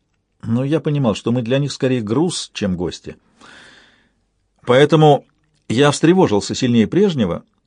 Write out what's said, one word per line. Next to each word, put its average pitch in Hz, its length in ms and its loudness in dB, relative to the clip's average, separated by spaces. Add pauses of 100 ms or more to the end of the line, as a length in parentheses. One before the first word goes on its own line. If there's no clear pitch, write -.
(440)
но 117 200 -4
я 147 160 -2
понимал, 143 360 -2
что - 160 -4
мы 127 100 -2
для 123 180 -2
них 139 120 -4
скорее 127 300 -2
груз, 123 520 -4
чем 95 220 -4
гости. 82 400 -10 (1500)
Поэтому 147 600 4 (440)
я 139 220 2
встревожился 139 640 0
сильнее 120 320 0
прежнего — 151 560 -2 (240)